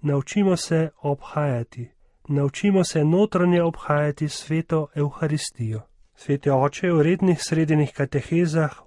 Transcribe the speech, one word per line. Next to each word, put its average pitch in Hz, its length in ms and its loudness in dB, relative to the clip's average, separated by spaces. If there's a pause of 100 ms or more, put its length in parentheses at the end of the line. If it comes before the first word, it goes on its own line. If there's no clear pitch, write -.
Naučimo 170 560 0
se 160 340 -2 (120)
obhajati, 135 840 -4 (400)
naučimo 147 560 2
se 156 200 0
notranje 180 580 2
obhajati 147 680 -2
sveto 160 640 -4
Evharistijo. 143 840 -4 (340)
Sveti 143 360 -2
oče 139 360 2
je 175 60 2
v 156 100 4
rednih 180 400 2
sredinih 156 500 0
katehezah 156 960 -2